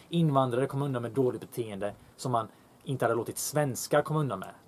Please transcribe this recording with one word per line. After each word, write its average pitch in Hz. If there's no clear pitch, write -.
invandrare 139
komma 139
undan 127
med 117
dåligt 123
beteende 104
som 131
man 110
inte 131
hade 117
låtit 110
svenskar 147
komma 151
undan 120
med, -